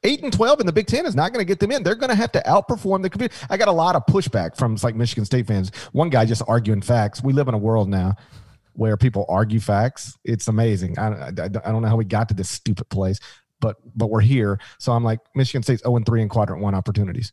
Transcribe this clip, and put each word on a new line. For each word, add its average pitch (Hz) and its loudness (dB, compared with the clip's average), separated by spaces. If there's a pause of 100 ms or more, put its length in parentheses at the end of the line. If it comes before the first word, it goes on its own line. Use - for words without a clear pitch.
Eight 277 0
and 285 -4
twelve 233 4
in 208 2
the 170 0
Big 214 0
Ten 311 0
is 247 -2
not 180 0
gonna 220 -2
get 185 0
them 202 0
in. 277 -2
They're 180 0
gonna 247 0
have 226 0
to 151 0
outperform 190 2
the 185 -2
computer. 220 -4 (140)
I 190 0
got 208 4
a 196 4
lot 165 4
of 127 0
pushback 98 0
from, 113 0
like, 117 -2
Michigan 113 -2
State 117 0
fans. 98 -2 (180)
One 160 0
guy 117 4
just 110 -2
arguing 107 0
facts. 113 0
We 135 0
live 139 2
in 117 0
a 107 0
world 107 0
now 95 0 (580)
where 110 0
people 101 0
argue 107 2
facts. 110 -2
It's 110 -4
amazing. 104 0
I, 107 -2
I, 76 -8
I 85 -6
don't 110 -4
know 110 0
how 113 2
we 113 0
got 107 -2
to 107 0
this 95 -6
stupid - -6
place, 95 -2 (420)
but, 110 -2 (180)
but 110 0
we're 110 2
here. 104 4 (180)
So - -2
I'm 117 2
like, 113 0 (160)
"Michigan 131 0
State's 123 0
oh 123 2
and 110 0
three 113 2
in 104 0
quadrant 98 0
one 101 0
opportunities." 98 -2